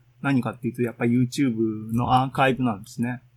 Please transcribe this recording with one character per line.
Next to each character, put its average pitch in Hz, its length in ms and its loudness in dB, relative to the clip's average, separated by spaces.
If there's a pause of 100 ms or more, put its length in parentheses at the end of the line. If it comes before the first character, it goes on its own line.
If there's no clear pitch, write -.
(220)
何 139 180 2
か 113 100 -2
っ - 100 -8
て 120 80 -4
い - 20 0
う 117 60 -8
と、 120 60 -2
や 113 100 0
っ - 20 -20
ぱ - 100 -4
YouTube 123 480 2 (400)
の 120 300 2
ア 135 60 -2
ー - 20 -8
カ 135 180 2
イ 131 60 2
ブ 123 80 -2
な 120 140 0
ん 95 80 -16
で - 40 -18
す - 140 -6
ね。 123 200 -4 (140)